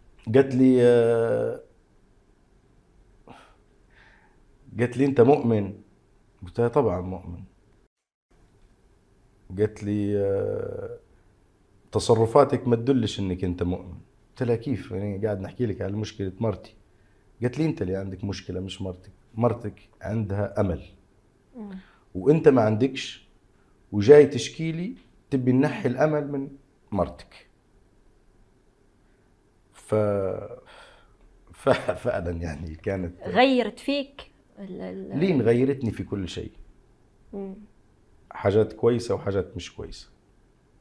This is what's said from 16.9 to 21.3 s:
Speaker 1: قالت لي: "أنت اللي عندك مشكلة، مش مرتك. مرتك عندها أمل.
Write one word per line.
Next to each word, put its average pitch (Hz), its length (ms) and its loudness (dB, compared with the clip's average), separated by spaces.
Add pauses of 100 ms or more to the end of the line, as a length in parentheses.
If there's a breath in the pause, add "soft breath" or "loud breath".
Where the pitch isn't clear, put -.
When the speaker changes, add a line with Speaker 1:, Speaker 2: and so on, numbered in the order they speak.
Speaker 1:
قالت 123 160 -2
لي: 156 60 0
"أنت 151 180 -2
اللي 92 140 -4
عندك 95 280 -8
مشكلة، 95 360 -8
مش 95 220 -10
مرتك. 92 300 -10 (220)
مرتك 110 540 -4 (140)
عندها 101 580 -4
أمل. 90 220 -2 (760)